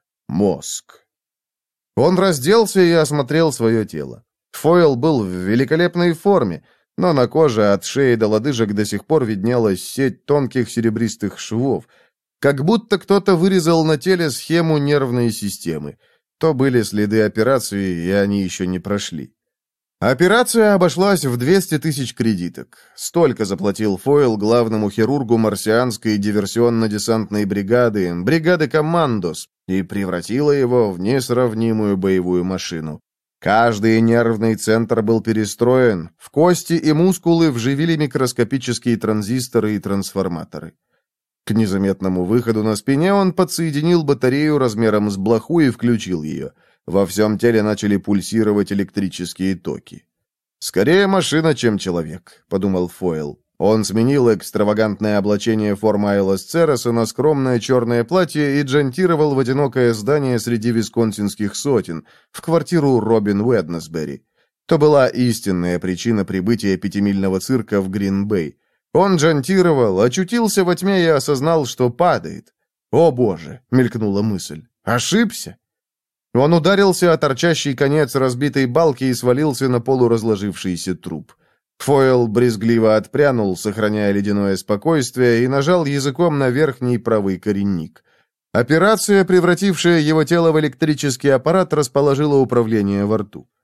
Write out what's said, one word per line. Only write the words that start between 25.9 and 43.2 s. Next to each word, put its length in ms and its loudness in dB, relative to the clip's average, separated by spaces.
диверсионно-десантной 1300 -2
бригады, 680 0
бригады 540 0
"Командос", 800 -2
и 160 -2
превратила 720 -2
его 400 2
в 80 -10
несравнимую 960 0
боевую 480 0
машину. 560 -8
Каждый 600 2
нервный 540 2
центр 480 0
был 180 0
перестроен, 960 0
в 140 -20
кости 420 2
и 200 0
мускулы 580 2
вживили 460 -2
микроскопические 1000 -2
транзисторы 800 -2
и 40 -4
трансформаторы. 960 -6
К 80 -6
незаметному 720 0
выходу 400 0
на 120 -2
спине 360 0
он 200 2